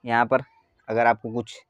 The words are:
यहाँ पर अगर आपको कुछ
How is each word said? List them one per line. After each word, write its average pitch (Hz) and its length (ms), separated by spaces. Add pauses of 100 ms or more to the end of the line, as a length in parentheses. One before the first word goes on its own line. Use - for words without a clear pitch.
यहाँ 117 220
पर 131 160 (460)
अगर 117 180
आपको 113 260
कुछ 117 220 (160)